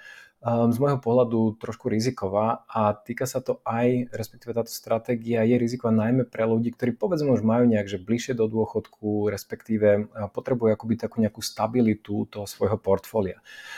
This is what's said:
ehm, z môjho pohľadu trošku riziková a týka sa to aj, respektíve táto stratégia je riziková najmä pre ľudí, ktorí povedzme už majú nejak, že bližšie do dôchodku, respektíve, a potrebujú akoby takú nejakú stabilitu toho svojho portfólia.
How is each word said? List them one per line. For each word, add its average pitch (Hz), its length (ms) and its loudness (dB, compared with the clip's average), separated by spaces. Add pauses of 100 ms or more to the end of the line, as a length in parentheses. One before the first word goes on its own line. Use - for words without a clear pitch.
(460)
ehm, 117 240 2
z 117 80 2
môjho 139 220 2
pohľadu 113 560 2
trošku - 320 -10
riziková 110 800 -2
a 107 240 2
týka 123 320 -8
sa 131 160 -4
to - 240 -6
aj, 120 480 0
respektíve - 400 -10
táto 113 160 -2
stratégia 113 800 -2
je 123 80 4
riziková 117 400 0
najmä 120 320 2
pre - 160 -4
ľudí, 113 320 0
ktorí 120 240 -2
povedzme 156 320 0
už 110 160 2
majú 117 160 4
nejak, 107 240 4
že 101 80 -6
bližšie 113 400 -4
do 110 160 0
dôchodku, 104 800 -2
respektíve, 104 800 0
a 107 160 -6
potrebujú 113 480 0
akoby 113 240 -4
takú 113 240 -2
nejakú 107 160 -2
stabilitu 110 880 0
toho 107 160 -12
svojho 98 320 -2
portfólia. 98 640 -2 (380)